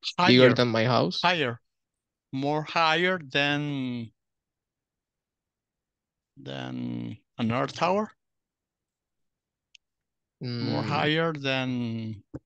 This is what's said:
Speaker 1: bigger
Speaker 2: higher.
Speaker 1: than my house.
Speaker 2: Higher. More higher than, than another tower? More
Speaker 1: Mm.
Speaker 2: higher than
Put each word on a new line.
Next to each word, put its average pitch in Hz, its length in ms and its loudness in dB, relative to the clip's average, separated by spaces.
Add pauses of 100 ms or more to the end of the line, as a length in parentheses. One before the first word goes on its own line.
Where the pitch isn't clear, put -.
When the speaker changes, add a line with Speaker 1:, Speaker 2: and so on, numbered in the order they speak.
(260)
Speaker 1:
bigger 127 220 10
Speaker 2:
higher. 123 60 6
Speaker 1:
than 123 140 2
my 113 160 2
house. 123 380 2
Speaker 2:
Higher. 156 380 0 (720)
More 143 300 -2
higher 170 560 0
than, 143 920 -2 (2250)
than 64 800 -8 (220)
another 123 340 -2
tower? 190 380 -2 (2250)
More 120 420 -4
Speaker 1:
Mm. - 60 -4
Speaker 2:
higher 151 440 0
than 123 880 -4 (240)